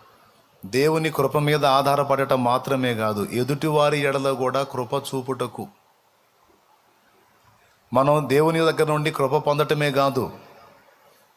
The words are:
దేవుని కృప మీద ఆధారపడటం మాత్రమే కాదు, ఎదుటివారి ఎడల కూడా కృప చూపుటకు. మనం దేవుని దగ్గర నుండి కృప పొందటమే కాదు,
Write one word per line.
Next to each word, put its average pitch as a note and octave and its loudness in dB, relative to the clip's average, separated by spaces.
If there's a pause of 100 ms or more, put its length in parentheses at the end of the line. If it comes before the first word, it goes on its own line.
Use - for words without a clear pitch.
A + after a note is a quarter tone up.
(680)
దేవుని D#3 0
కృప C#3+ 0
మీద D3 2
ఆధారపడటం C#3 2
మాత్రమే B2+ 0
కాదు, G#2+ -2
ఎదుటివారి D3 0
ఎడల C#3 0
కూడా C3 -2
కృప B2 -6
చూపుటకు. B2+ -6 (2250)
మనం C#3+ 2
దేవుని D#3+ 4
దగ్గర D#3+ 2
నుండి D3+ 0
కృప C#3+ 0
పొందటమే D3 0
కాదు, C3 0 (1040)